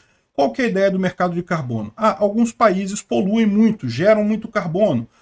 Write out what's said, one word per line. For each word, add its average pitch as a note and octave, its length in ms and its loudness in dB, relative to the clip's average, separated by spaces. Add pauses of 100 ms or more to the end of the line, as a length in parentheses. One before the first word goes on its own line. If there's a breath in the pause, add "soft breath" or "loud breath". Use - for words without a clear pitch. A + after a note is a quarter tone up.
(340 soft breath)
Qual C#4 180 0
que C4+ 100 -4
é A#3+ 40 2
a - 20 0
ideia F#3+ 220 2
do F#3+ 100 -2
mercado F3+ 340 -2
de F3 80 -4
carbono? A#2+ 540 -4
Ah, A3 240 0
alguns G#3+ 320 0
países G3 500 0
poluem A3+ 440 0
muito, G#3+ 420 0
geram G3 360 2
muito G#3+ 220 -4
carbono. E3+ 600 -2 (140)